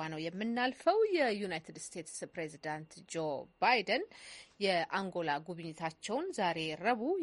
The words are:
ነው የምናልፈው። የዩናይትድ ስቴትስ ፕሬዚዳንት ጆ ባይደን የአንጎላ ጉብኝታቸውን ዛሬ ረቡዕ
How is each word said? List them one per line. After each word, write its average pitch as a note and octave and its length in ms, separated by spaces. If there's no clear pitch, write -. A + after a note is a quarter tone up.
ነው D#3 120
የምናልፈው። A#3 800
የዩናይትድ G#3 680
ስቴትስ - 380
ፕሬዚዳንት D#3 640
ጆ D#3+ 180
ባይደን A#3 460
የአንጎላ F3+ 800
ጉብኝታቸውን E3+ 960
ዛሬ E3+ 260
ረቡዕ A#3 460